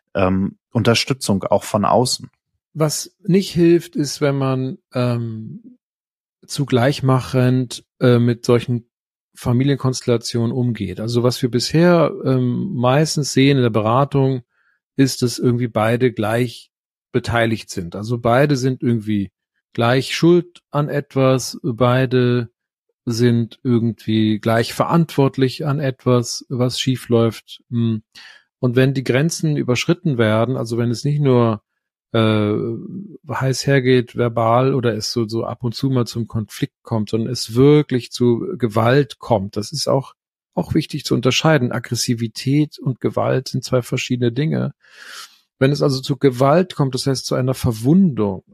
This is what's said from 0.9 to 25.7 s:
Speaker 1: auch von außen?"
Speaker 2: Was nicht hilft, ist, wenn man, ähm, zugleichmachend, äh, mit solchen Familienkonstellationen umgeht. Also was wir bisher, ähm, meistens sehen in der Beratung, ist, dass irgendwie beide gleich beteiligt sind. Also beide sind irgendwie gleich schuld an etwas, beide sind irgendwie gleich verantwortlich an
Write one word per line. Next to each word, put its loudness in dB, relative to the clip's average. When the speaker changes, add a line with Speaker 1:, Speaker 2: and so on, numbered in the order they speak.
Speaker 1:
auch 0
von -2
außen?" 0
Speaker 2:
Was -4
nicht 0
hilft, 2
ist, -4
wenn 0
man, -2
ähm, -4
zugleichmachend, 0
äh, 6
mit 0
solchen 0
Familienkonstellationen -2
umgeht. -4
Also -2
was 0
wir -2
bisher, 2
ähm, 0
meistens 0
sehen 4
in 2
der 2
Beratung, 0
ist, 0
dass -2
irgendwie 0
beide 2
gleich -4
beteiligt 0
sind. -10
Also -4
beide 2
sind -4
irgendwie -2
gleich 0
schuld 2
an -2
etwas, 0
beide 0
sind 2
irgendwie 0
gleich 0
verantwortlich 0
an -2